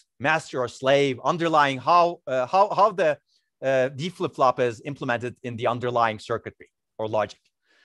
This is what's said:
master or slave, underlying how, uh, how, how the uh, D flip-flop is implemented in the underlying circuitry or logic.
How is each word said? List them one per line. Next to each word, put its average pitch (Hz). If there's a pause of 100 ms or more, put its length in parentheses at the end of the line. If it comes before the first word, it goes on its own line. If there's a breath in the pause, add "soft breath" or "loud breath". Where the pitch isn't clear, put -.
(180)
master 151
or 120
slave, 135
underlying 156
how, 170
uh, 131
how, 196
how 202
the 170 (480)
uh, 131
D 147
flip-flop 143
is 120
implemented 123
in 120
the 117
underlying 117
circuitry - (300)
or 110 (120)
logic. 104 (460)